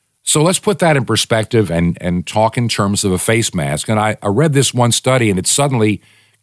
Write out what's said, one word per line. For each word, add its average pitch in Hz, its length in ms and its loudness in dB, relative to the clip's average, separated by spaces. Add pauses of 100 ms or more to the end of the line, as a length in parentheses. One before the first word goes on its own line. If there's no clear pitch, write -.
(220)
So - 200 0
let's 185 180 0
put 202 180 -2
that 165 180 2
in 123 80 0
perspective 110 640 0
and, 85 300 0
and 87 260 -4
talk 110 300 0
in 120 120 0
terms 101 360 -2
of 98 60 0
a 92 80 0
face 113 360 0
mask. 71 340 -4
And 110 100 0
I, 107 240 0
I 104 60 -4
read 139 240 0
this 135 200 2
one 120 200 2
study, 123 380 0
and 92 80 0
it 92 100 -4
suddenly, 117 520 0 (420)